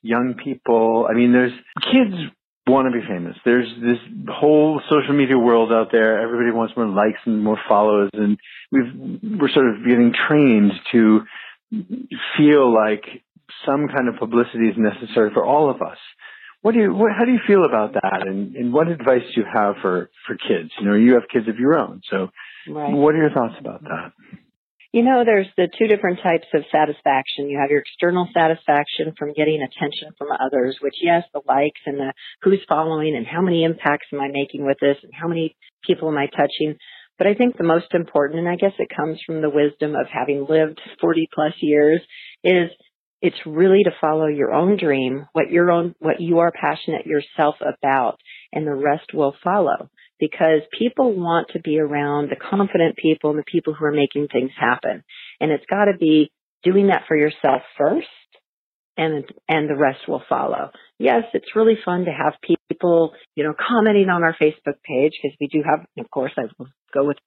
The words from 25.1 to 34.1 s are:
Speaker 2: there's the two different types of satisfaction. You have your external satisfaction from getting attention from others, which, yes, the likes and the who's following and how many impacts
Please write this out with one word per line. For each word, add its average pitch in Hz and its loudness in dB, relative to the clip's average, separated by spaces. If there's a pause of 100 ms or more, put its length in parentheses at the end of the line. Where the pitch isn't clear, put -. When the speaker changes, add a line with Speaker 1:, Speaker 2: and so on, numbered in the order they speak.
Speaker 2:
there's 202 2 (100)
the 175 2 (100)
two 226 2
different 202 0
types 170 0
of 151 0
satisfaction. 147 0
You 143 -6
have 143 -2
your 147 2
external 175 -2
satisfaction 156 0
from 147 -8
getting 151 0
attention 143 -8
from 143 -10 (100)
others, 131 -2
which, 143 -4
yes, 170 2 (100)
the 143 -8
likes 143 0
and 139 -6
the 135 -6 (300)
who's 190 2
following 156 0
and 113 -6
how 160 -6
many 170 2
impacts 156 -2